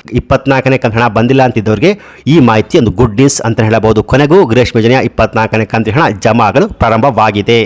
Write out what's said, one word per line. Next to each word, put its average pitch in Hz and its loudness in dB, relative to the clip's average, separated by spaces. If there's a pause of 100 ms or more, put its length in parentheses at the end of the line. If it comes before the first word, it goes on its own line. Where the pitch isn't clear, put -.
(140)
ಇಪ್ಪತ್ನಾಲ್ಕನೇ 131 -2
ಕಂತು 110 -4
ಹಣ 120 0
ಬಂದಿಲ್ಲ 123 0
ಅಂತಿದ್ದವ್ರಿಗೆ 110 0 (360)
ಈ 160 4
ಮಾಹಿತಿ 113 2
ಒಂದು 127 2
ಗುಡ್ 113 -2
ನ್ಯೂಸ್ 135 0
ಅಂತ 113 -4
ಹೇಳಬಹುದು. 107 2
ಕೊನೆಗೂ 147 2
ಗೃಹಲಕ್ಷ್ಮಿ 117 0
ಯೋಜನೆಯ 123 2
ಇಪ್ಪತ್ನಾಲ್ಕನೇ 110 -2
ಕಂತು 110 -4
ಹಣ 139 0 (200)
ಜಮಾ 117 2
ಆಗಲು 123 0
ಪ್ರಾರಂಭವಾಗಿದೆ. 113 0